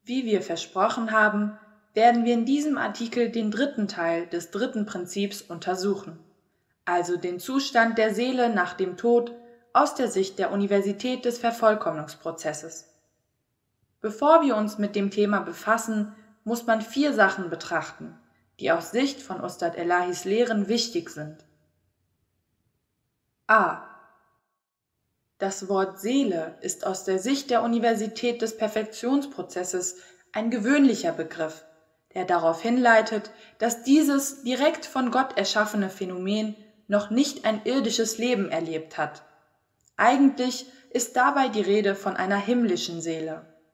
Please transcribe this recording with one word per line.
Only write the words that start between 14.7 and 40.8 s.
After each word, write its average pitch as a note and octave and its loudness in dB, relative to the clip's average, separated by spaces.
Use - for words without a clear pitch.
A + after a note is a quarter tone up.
mit G3+ -2
dem G3 0
Thema G#3 2
befassen, G#3+ -2
muss A#3 -4
man A3 2
vier C#4 0
Sachen F#3+ 2
betrachten, D#3+ -8
die D#3 -2
aus E3+ -2
Sicht C4+ -2
von F#3 -12
Ustad F3 -6
Elahis F3+ -2
Lehren G#3+ 0
wichtig A3+ -2
sind. D3+ -14
A. G#3 4
Das F#3+ -6
Wort F#3+ 0
Seele G#3 0
ist - -6
aus F#3 -4
der F#3+ 0
Sicht C4+ -2
der A#3 4
Universität A#3 0
des A3+ -4
Perfektionsprozesses G#3+ -4
ein A3 -2
gewöhnlicher A#3 2
Begriff, D#3+ -6
der F3 -4
darauf E3 2
hinleitet, A3+ 4
dass A#3 -2
dieses C#4 4
direkt C4 0
von B3 -2
Gott C4 0
erschaffene G#3 0
Phänomen G3 -4
noch G#3 0
nicht C4 0
ein G#3+ 0
irdisches A3+ 0
Leben A3 0
erlebt D#3+ -6
hat. D3+ -6
Eigentlich B3+ 4